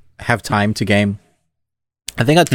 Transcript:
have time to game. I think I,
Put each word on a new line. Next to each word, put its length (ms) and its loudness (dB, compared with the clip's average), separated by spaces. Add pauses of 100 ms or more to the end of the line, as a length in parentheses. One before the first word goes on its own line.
(200)
have 220 -4
time 320 -2
to 100 -4
game. 340 0 (1000)
I 60 0
think 140 4
I, 40 4 (120)